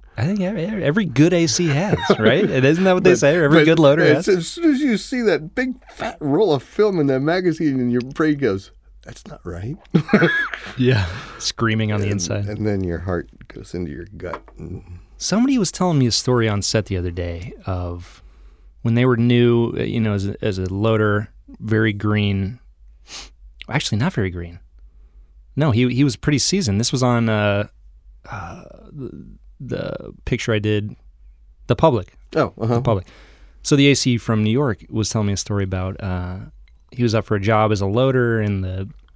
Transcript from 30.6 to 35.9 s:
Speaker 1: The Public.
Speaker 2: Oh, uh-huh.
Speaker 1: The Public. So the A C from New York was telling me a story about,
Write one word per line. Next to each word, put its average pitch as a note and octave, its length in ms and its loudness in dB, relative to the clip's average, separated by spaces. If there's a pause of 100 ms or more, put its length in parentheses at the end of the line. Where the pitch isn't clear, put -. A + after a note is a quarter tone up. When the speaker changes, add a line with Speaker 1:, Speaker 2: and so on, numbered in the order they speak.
Speaker 1:
The - 80 2
Public. B2+ 380 2 (240)
Speaker 2:
Oh, B2+ 200 0
uh-huh. A#2 180 -2
Speaker 1:
The A#2 60 0
Public. A2 260 0 (560)
So - 120 2
the C#3 160 6
A C3+ 40 4
C A#2+ 220 0
from G#2+ 280 0
New G#2+ 60 2
York B2+ 380 0
was A2 200 -4
telling G#2+ 180 -2
me G2+ 60 0
a G2 40 -2
story G2+ 280 -4
about, F#2 360 -6